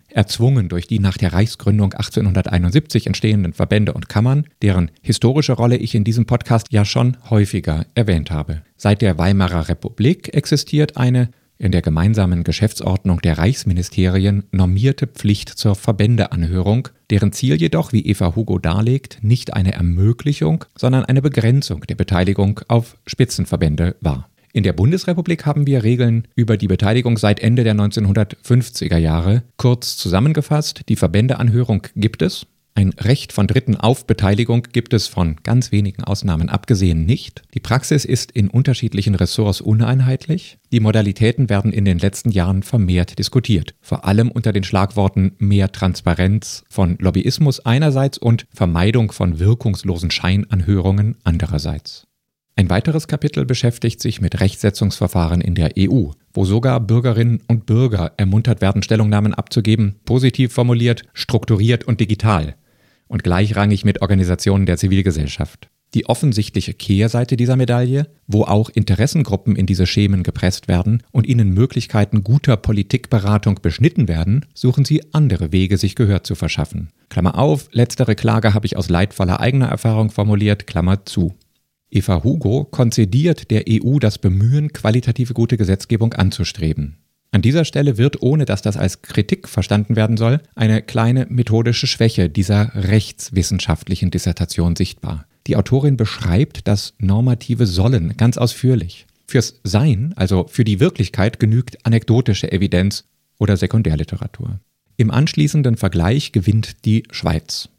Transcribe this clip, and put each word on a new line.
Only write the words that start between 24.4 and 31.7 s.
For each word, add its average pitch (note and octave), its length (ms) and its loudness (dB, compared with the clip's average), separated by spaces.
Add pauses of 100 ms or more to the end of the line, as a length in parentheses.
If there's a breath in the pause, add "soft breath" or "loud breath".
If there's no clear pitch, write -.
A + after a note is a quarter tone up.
In G#2+ 80 2
der F#2+ 100 2
Bundesrepublik E3 720 -2
haben D3 220 0
wir C3+ 180 2
Regeln A#2 500 2
über A2 220 2
die G2+ 100 -2
Beteiligung A2 520 2
seit G#2 220 2
Ende A#2+ 220 2
der A2 120 2
neunzehnhundertfünfziger G2+ 1200 0
Jahre. E2 460 2 (160)
Kurz B2 400 -2
zusammengefasst, D3 880 -2
die A2 80 2
Verbändeanhörung A2+ 1000 0